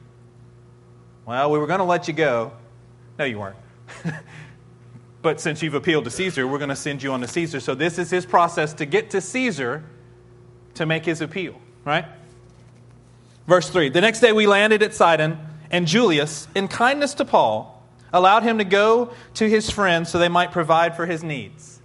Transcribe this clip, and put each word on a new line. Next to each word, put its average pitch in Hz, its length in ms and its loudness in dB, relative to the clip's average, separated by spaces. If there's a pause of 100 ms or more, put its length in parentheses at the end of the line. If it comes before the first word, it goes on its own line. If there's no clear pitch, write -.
(1300)
"Well, 131 240 0
we 151 80 2
were 147 80 -2
gonna 185 180 0
let 175 240 0
you 160 60 -6
go." 127 380 0 (640)
No, 147 80 -2
you 110 120 -6
weren't. 98 180 -10 (480)
<laughs> 156 100 -6 (1080)
"But 156 200 0
since 156 220 -4
you've 151 120 -4
appealed 143 300 0
to 120 60 -10
Caesar, 165 380 -4
we're 139 100 -4
gonna 139 160 -6
send 139 280 -8
you 135 100 -6
on 127 80 -4
to 120 80 -8
Caesar." 156 320 -6
So 135 140 -4
this 160 240 -4
is 175 100 -4
his 180 160 -2
process 170 500 0
to 151 120 -6
get 190 240 -2
to 196 100 -2
Caesar 156 640 -4 (920)
to 160 120 -4
make 160 180 -2
his 165 160 -2
appeal, 151 400 -8 (240)
right? 156 220 -2 (1400)
Verse 175 220 4
three, 160 200 2
"The 170 120 0
next 220 200 2
day 226 120 8
we 214 140 4
landed 208 360 4
at 208 120 0
Sidon, 160 440 2 (320)
and 175 160 0
Julius, 156 680 0
in 196 140 -2
kindness 277 460 0
to 285 100 -2
Paul, - 580 0 (300)
allowed 190 300 6
him 226 160 0
to 214 60 0
go 220 460 4 (240)
to 220 140 2
his 214 220 2
friends 170 400 0
so 175 80 0
they 175 100 4
might 175 240 0
provide 165 420 2
for 170 120 -6
his 170 180 -6
needs." 131 600 -12